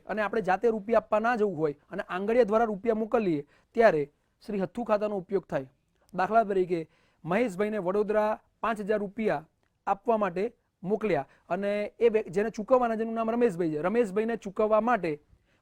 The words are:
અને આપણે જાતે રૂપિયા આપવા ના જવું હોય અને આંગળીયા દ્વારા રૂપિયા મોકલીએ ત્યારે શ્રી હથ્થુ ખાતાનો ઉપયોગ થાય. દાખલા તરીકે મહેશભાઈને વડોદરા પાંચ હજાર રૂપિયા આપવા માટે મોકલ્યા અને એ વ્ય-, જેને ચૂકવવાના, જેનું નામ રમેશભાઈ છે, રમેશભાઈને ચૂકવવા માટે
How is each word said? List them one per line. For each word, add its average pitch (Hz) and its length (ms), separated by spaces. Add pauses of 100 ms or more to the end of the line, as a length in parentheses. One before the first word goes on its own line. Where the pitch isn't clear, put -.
અને 214 140
આપણે 214 200
જાતે 185 280
રૂપિયા 220 300
આપવા 214 200
ના 226 160
જવું 202 220
હોય 151 160 (160)
અને 190 200
આંગળીયા 202 340
દ્વારા 220 220
રૂપિયા 214 300
મોકલીએ 214 500 (260)
ત્યારે 170 380 (360)
શ્રી 208 140
હથ્થુ 190 240
ખાતાનો 208 340
ઉપયોગ 185 280
થાય. 139 220 (460)
દાખલા 190 300
તરીકે 185 460 (360)
મહેશભાઈને 208 520
વડોદરા 208 640 (220)
પાંચ 214 180
હજાર 208 200
રૂપિયા 196 460 (420)
આપવા 214 300
માટે 196 360 (300)
મોકલ્યા 185 420 (240)
અને 202 500
એ 233 100
વ્ય-, 220 140
જેને 202 260
ચૂકવવાના, 233 460
જેનું 226 180
નામ 226 180
રમેશભાઈ 190 400
છે, 147 100
રમેશભાઈને 220 560
ચૂકવવા 214 440
માટે 185 380 (420)